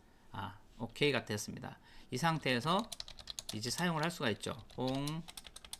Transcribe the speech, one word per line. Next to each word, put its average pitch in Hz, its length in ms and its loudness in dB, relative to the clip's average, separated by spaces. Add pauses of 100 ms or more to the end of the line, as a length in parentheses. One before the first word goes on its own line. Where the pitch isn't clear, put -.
(320)
아, 98 260 -6 (220)
오케이가 123 460 2
됐습니다. 107 520 -4 (320)
이 127 80 -2
상태에서 156 720 4 (640)
이제 110 160 -2
사용을 165 340 4
할 170 60 4
수가 127 220 2
있죠. 98 260 -2 (160)
봉 131 320 0 (760)